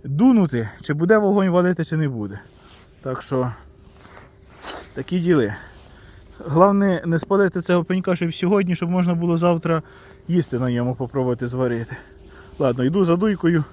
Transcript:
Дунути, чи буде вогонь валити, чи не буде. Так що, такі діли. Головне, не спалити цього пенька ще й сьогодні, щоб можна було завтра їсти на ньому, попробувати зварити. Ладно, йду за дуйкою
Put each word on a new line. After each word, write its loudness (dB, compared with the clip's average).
Дунути, 2
чи -4
буде 4
вогонь 2
валити, 2
чи -4
не 0
буде. -8
Так -8
що, -4
такі -4
діли. 2
Головне, 2
не 0
спалити 0
цього 0
пенька -2
ще -2
й -4
сьогодні, 0
щоб -4
можна 0
було 0
завтра 0
їсти 0
на -2
ньому, -2
попробувати -4
зварити. -4
Ладно, 0
йду 2
за 2
дуйкою 0